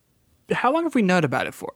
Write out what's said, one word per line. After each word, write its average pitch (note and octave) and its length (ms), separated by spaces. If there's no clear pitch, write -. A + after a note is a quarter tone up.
how A#3+ 220
long E4 120
have D#4 100
we B3 80
known F3+ 220
about A#2+ 220
it - 60
for? - 220